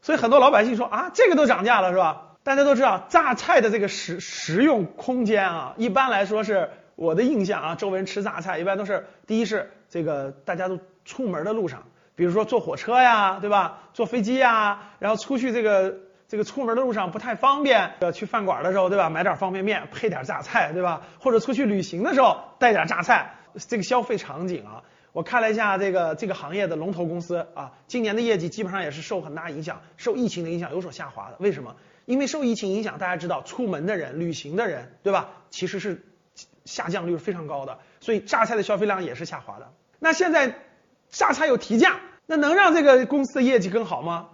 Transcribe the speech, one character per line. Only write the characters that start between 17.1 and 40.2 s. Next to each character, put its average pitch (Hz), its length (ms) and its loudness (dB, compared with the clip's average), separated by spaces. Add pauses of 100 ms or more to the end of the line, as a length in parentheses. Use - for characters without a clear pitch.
不 214 60 -10
太 220 180 -6
方 277 280 2
便， 214 380 4
要 175 100 0
去 208 140 -8
饭 214 200 -2
馆 139 160 0
的 180 120 0
时 196 40 2
候， 185 120 2
对 202 80 2
吧？ 170 120 2
买 160 140 -2
点 180 140 0
方 185 160 -4
便 190 100 -4
面， 190 300 -2
配 226 160 -2
点 131 160 -6
榨 143 160 -6
菜， 156 320 0
对 180 80 -2
吧？ 165 220 -2 (180)
或 254 100 2
者 226 80 6
出 240 140 -2
去 254 120 0
旅 202 160 0
行 170 220 -6
的 330 100 0
时 262 80 4
候 196 160 6 (220)
带 240 140 6
点 165 140 2
榨 170 160 -2
菜， 202 320 2 (200)
这 226 220 -6
个 185 60 -4
消 247 180 0
费 220 160 -4
场 170 320 -8
景 131 160 -8
啊。 110 180 -18 (300)
我 165 100 -4
看 247 180 0
了 220 100 2
一 214 40 0
下 202 240 0
这 196 120 0
个， 170 220 0
这 196 140 -6
个 185 80 -4
行 156 200 -12
业 196 120 -2
的 160 80 -4
龙 165 160 -6
头 175 160 -4
公 170 140 -6
司 170 340 -6
啊， 139 160 -14 (160)
今 240 160 -4
年 208 120 -2
的 233 60 0
业 226 160 2
绩 165 120 -4
基 220 120 -10
本 185 100 -6
上 190 120 -6
也 147 80 -6
是 156 100 -14
受 185 180 -6
很 151 140 -12
大 165 160 -12
影 151 140 -10
响， 147 180 -12 (140)
受 226 200 -4
疫 247 120 0
情 175 160 -6
的 165 80 -6
影 170 80 -4
响 156 120 -8
有 170 80 -6
所 175 120 -10
下 143 180 -14
滑 107 220 -16
的。 104 80 -20
为 196 120 0
什 143 120 -8
么？ 117 120 -16 (300)
因 254 140 0
为 277 80 0
受 302 160 -4
疫 233 100 0
情 196 180 -4
影 214 120 -2
响， - 160 -8
大 185 80 -4
家 180 100 -2
知 165 100 -8
道 151 140 -4
出 - 260 -6
门 165 200 -4
的 208 100 -2
人、 143 220 -8
旅 170 120 -4
行 147 240 -10
的 226 120 0
人， 131 240 -8 (100)
对 196 100 0
吧？ 180 180 0 (200)
其 - 160 -8
实 190 140 -6
是 - 260 -8 (600)
下 - 240 -8
降 170 180 -4
率 175 60 0
是 165 40 -2
非 185 160 -6
常 165 140 -10
高 139 180 -8
的， 131 140 -14 (200)
所 233 140 -2
以 208 60 0
榨 220 260 2
菜 226 100 -2
的 208 60 0
消 202 160 0
费 208 80 0
量 190 180 -2
也 127 120 -8
是 165 100 -10
下 156 140 -12
滑 104 180 -18
的。 120 140 -20 (260)
那 320 160 2
现 339 180 2